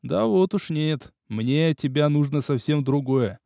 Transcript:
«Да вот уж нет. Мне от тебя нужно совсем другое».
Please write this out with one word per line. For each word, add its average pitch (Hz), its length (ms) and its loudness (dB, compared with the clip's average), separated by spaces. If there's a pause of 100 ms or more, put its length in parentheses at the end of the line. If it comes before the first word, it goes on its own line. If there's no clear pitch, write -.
«Да 202 220 -2
вот 190 280 2
уж - 160 -4
нет. 156 420 -4 (160)
Мне 131 420 0
от 151 80 0
тебя 147 320 0
нужно 147 320 2
совсем 147 420 0
другое». 131 640 0